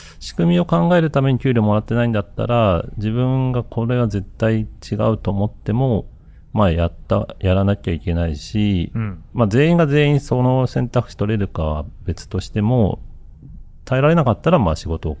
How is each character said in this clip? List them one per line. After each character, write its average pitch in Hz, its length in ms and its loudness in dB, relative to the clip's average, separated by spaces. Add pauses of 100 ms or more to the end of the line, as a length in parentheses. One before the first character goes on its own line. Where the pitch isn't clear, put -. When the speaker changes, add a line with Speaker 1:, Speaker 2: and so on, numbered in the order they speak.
(200)
Speaker 1:
仕 - 160 -14
組 170 140 2
み 175 100 2
を 175 40 0
考 170 320 0
え 175 60 4
る 160 80 0
た 147 100 0
め 135 140 2
に 120 40 0
給 135 140 0
料 117 80 2
も 107 140 4
ら 107 60 2
っ 107 40 -4
て - 100 -4
な 120 100 2
い 120 40 0
ん 117 40 0
だ 107 80 0
っ - 140 -8
た 110 120 -4
ら、 110 400 2 (100)
自 104 140 -4
分 127 420 0
が 120 100 -2
こ 113 220 -6
れ 123 140 0
は 120 100 2
絶 101 180 -4 (120)
対 113 220 2
違 - 340 -8 (180)
う 107 60 -2
と - 120 -4
思 98 160 0
っ 107 60 -6
て - 220 -6
も、 120 320 0 (480)
ま 107 120 4
あ、 90 40 4
や 85 160 2
っ - 60 -4 (160)
た、 - 320 -2
や 92 140 2
ら 98 100 2
な 101 120 2
き - 140 -6
ゃ - 20 0
い 80 80 -4
け 85 140 -4
な 85 140 0
い 78 80 -4
し、 101 580 -2
Speaker 2:
う - 40 -6
ん。 101 260 -8 (100)
Speaker 1:
ま 117 100 2
あ、 104 40 4
全 139 240 4
員 170 40 4
が 170 100 4
全 147 260 4
員 139 80 2
そ 127 220 0
の 127 240 2
選 127 220 -2
択 120 220 -2
肢 - 80 -18
取 101 120 -2
れ 113 60 0
る 101 120 -2
か - 160 -4
は 76 200 -2 (220)
別 - 200 -6
と 95 140 -6
し - 80 -8
て 107 140 -2
も、 113 380 2 (840)
耐 127 140 0
え 135 40 2
ら 147 60 6
れ 165 60 4
な 170 100 4
か 123 60 4
っ 104 100 0
た 160 100 0
ら、 170 80 6
ま 95 140 2
あ、 78 40 -2
仕 - 100 -10
事 80 240 -4
を 76 100 -6